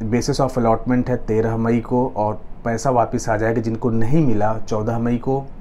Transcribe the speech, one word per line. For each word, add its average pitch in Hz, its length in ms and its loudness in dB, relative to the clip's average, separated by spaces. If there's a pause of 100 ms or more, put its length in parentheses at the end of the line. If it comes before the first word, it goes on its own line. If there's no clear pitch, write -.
Basis 120 380 0
of 131 180 0
allotment 120 500 2
है 123 80 0
तेरह 110 400 0
मई 117 220 2
को 123 260 0 (120)
और 107 220 -2 (260)
पैसा 117 240 -2
वापस 117 400 0
आ 110 80 2
जाएगा 113 240 0
जिनको 110 300 -2
नहीं 117 360 4
मिला 107 320 4
चौदह 117 400 -2
मई 120 180 0
को, 135 260 -2 (180)